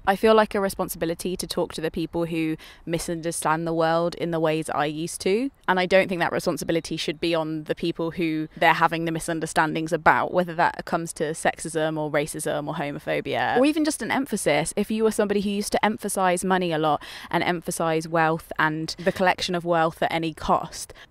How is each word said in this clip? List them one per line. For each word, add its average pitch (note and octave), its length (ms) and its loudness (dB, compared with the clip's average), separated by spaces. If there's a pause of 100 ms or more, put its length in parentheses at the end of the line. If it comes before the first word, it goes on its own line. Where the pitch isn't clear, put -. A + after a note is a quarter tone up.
I G3 100 4
feel A3 180 6
like G#3+ 200 6
a G#3+ 60 0
responsibility F3 760 -4
to - 100 -8
talk - 280 -2
to - 60 -8
the D#3+ 100 -2
people E3+ 360 -2
who D#3+ 300 -2 (280)
misunderstand E3 800 -2
the E3 60 -2
world E3 440 2
in E3+ 140 -4
the E3 100 -2
ways D#3+ 300 0
I D3 160 0
used D#3 360 -6
to. A3+ 280 0 (160)
And F#3 140 2
I F#3 60 2
don't F#3+ 220 6
think F3+ 120 -4
that D#3+ 120 0
responsibility E3 640 -2
should D#3+ 240 -6
be E3+ 140 0
on D#3 300 -2
the E3 100 -4
people E3 380 -2
who D#3 440 -2
they're E3 180 6
having E3 320 2
the E3 60 0
misunderstandings D#3+ 800 -2
about, D#3 420 4
whether F3 200 0
that - 300 0
comes E3 300 -4
to E3 160 -2
sexism D#3 680 -2
or D3+ 140 -2
racism D3 580 -2
or D3+ 60 -6
homophobia, D3 800 -2
or B3+ 80 6
even D4+ 200 2
just D4 180 -2
an F#3+ 80 -4
emphasis. D#3+ 640 0
If G#3 140 0
you A3 140 0
were A3 60 4
somebody G#3 300 2
who G3+ 100 -2
used G3+ 220 -2
to - 120 2
emphasize G3 600 0
money F#3 280 2
a D3+ 60 0
lot D3+ 240 2 (280)
and E3+ 120 0
emphasize E3 640 -2
wealth D#3+ 520 0
and D#3 400 0
the F3+ 140 0
collection F3+ 420 2
of E3+ 100 -2
wealth E3 300 2
for - 180 -2
any E3 220 -2
cost. - 580 -2 (180)